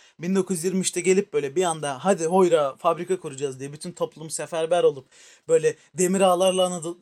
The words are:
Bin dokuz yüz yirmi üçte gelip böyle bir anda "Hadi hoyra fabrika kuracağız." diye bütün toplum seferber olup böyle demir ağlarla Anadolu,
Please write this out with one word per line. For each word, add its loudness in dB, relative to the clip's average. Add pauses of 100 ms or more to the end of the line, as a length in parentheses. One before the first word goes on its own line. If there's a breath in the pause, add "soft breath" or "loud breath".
(200 soft breath)
Bin -2
dokuz 0
yüz -4
yirmi 0
üçte -2
gelip 0
böyle -2
bir 0
anda -4
"Hadi 0
hoyra 4
fabrika -2
kuracağız." -8
diye -12
bütün -14
toplum -8
seferber -2
olup 2 (400 loud breath)
böyle 2 (180 soft breath)
demir 2
ağlarla 4
Anadolu, -6